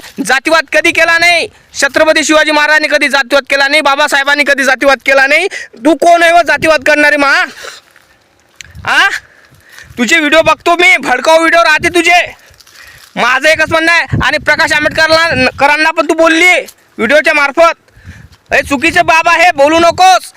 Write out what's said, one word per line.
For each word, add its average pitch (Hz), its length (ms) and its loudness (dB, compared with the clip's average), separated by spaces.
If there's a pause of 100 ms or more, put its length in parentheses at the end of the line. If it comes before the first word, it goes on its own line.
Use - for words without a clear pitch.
(260)
जातीवाद 285 460 0
कधी 311 200 0
केला 339 260 0
नाही, 339 300 0 (340)
छत्रपती 311 420 0
शिवाजी 311 260 0
महाराजांनी 302 380 0
कधी 294 200 0
जातीवाद 269 420 0
केला 277 180 0
नाही, 302 120 0
बाबासाहेबांनी 285 680 0
कधी 277 180 0
जातीवाद 262 420 0
केला 269 200 2
नाही. 320 220 0 (260)
तू 294 200 0
कोण 339 280 2
आहे 339 100 2
व 339 140 4
जातीवाद 302 400 0
करणारी 294 300 2
मा? 285 280 0 (1400)
आ? 311 240 0 (880)
तुझे 240 200 0
व्हिडिओ 311 240 2
बघतो 320 340 0
मी, 359 200 2
भडकाऊ 277 420 0
व्हिडिओ 330 220 2
राहते 320 280 0
तुझे. 339 460 0 (840)
माझं 254 320 0
एकच 302 220 0
म्हणणं 330 220 0
आहे, 320 140 0 (180)
आणि 285 140 -2
प्रकाश 302 340 -2
आंबेडकरला, 302 840 0
करांना 294 320 0
पण 320 160 -2
तू 339 80 -2
बोलली 330 460 2 (380)
व्हिडिओच्या 294 360 0
मार्फत. 294 400 0 (800)
"हे 277 100 0
चुकीचे 285 400 -2
बाबा, 330 300 0
हे 339 180 2
बोलू 302 280 2
नकोस, 339 580 2